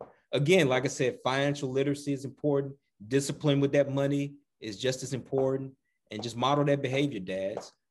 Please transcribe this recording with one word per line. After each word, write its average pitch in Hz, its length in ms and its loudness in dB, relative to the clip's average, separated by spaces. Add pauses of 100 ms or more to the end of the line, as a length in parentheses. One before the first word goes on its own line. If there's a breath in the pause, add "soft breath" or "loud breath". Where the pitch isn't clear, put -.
(340 loud breath)
again, 143 340 6
like 127 160 2
I 135 60 0
said, 127 340 -2
financial 139 480 0
literacy 139 400 -2
is 135 140 -6
important. 139 480 -2 (340)
Discipline 143 540 2
with 139 100 2
that 139 180 4
money 139 440 -2 (260)
is 107 180 -10
just 127 260 -2
as 131 100 -8
important, 135 580 -2 (400)
and 107 100 -10
just 113 140 -6
model 139 300 2
that 143 160 2
behavior, 135 400 -2
dads. 95 500 -6 (200)